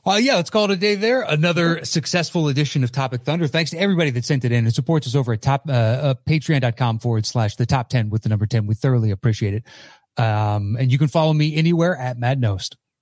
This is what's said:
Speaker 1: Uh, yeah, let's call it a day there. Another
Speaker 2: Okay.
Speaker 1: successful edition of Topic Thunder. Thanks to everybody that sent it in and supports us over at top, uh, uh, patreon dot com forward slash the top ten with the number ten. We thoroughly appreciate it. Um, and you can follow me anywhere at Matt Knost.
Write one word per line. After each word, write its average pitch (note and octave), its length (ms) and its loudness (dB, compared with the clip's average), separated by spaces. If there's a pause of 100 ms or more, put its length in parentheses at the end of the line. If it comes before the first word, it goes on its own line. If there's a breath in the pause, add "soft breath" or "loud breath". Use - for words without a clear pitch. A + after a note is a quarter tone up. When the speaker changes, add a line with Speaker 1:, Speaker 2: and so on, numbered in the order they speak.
Speaker 1:
Uh, G3 160 2
yeah, B3+ 160 2
let's F3 140 -2
call G#3+ 160 0
it G3 60 0
a G3 40 0
day G#3 200 0
there. A#3 260 0
Another E3 560 0
Speaker 2:
Okay. E3 60 -10
Speaker 1:
successful E3+ 640 -2
edition C#3 360 -2
of A#2+ 80 -2
Topic B2+ 300 -4
Thunder. E3 260 -2
Thanks E3 220 -2
to E3 80 -8
everybody F3 320 2
that A#2+ 160 -4
sent C3+ 200 0
it A#2 60 0
in A#2 140 2
and A2+ 80 2
supports D3+ 320 0
us A#2 80 -4
over B2 200 0
at G#2 100 -6
top, C#3 260 0
uh, - 20 -4
uh, B2 420 2 (140)
patreon D3+ 340 2
dot A#2+ 160 0
com A#2 200 0
forward A2+ 300 -2
slash A2 280 -2
the A#2+ 120 0
top C3 220 0
ten A2 200 0
with G#2+ 140 -2
the A2 60 -2
number G#2+ 180 2
ten. A2 180 0
We G#2+ 80 -2
thoroughly A#2 380 2
appreciate G#2 420 -2
it. A2 100 -6 (560 loud breath)
Um, G#2+ 600 0
and B2+ 120 2
you C3 60 4
can D3+ 100 2
follow D#3 260 2
me D3+ 220 2
anywhere E3 400 2
at B2+ 220 -6
Matt B2 220 0
Knost. G2+ 380 -2 (240)